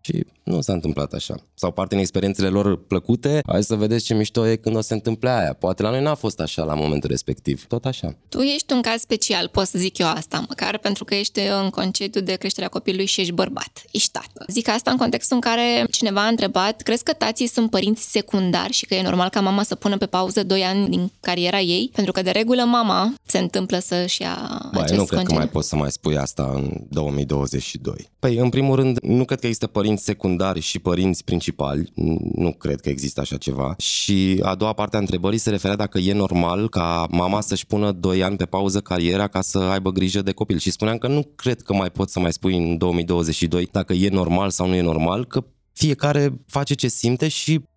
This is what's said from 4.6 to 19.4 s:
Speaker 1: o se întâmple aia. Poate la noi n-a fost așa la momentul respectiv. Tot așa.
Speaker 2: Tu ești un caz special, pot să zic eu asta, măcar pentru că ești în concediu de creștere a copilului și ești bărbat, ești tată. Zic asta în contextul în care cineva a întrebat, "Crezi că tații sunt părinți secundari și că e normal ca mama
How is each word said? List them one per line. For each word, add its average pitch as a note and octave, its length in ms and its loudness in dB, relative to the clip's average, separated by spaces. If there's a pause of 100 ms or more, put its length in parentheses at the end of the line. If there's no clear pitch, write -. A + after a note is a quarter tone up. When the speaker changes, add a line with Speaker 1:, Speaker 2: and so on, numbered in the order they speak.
Speaker 1:
o A2 60 2
se A2+ 120 -4
întâmple A2+ 360 0
aia. G2 240 2
Poate F#2 300 -2
la G#2+ 60 2
noi B2+ 120 0
n-a D3+ 140 2
fost - 240 -4
așa D#2+ 240 -4
la D#2 100 -2
momentul D2+ 360 0
respectiv. C2+ 580 -4
Tot - 180 -4
așa. F2+ 300 -4 (140)
Speaker 2:
Tu C#4+ 100 -6
ești C#4+ 340 0
un B3 80 2
caz A#3 200 -2
special, G3 460 -2
pot G3 200 0
să - 100 -2
zic F3+ 200 0
eu F3 100 2
asta, D#3+ 400 -4
măcar G3+ 300 -4
pentru G3+ 260 -2
că G#3 120 -2
ești G3+ 240 -2 (240)
în F#3+ 60 0
concediu G3 520 -2
de F#3 140 -2
creștere F#3+ 300 -4
a - 40 -6
copilului F#3+ 360 -2
și G3 160 -2
ești F3 120 -2
bărbat, - 580 -4
ești - 200 -2
tată. - 360 -12
Zic A#3 220 -2
asta A#3 220 0
în B3+ 60 2
contextul B3 380 0
în A#3+ 60 2
care A#3+ 500 2
cineva G3+ 340 0
a - 20 2
întrebat, G#3 540 0
"Crezi A3+ 220 0
că D#4+ 100 0
tații A3+ 340 -2
sunt A3+ 220 2
părinți G3+ 420 2
secundari F3+ 640 0
și - 120 -2
că F#3+ 100 -2
e F#3 60 0
normal F3+ 280 2
ca G#3+ 100 0
mama G3 240 2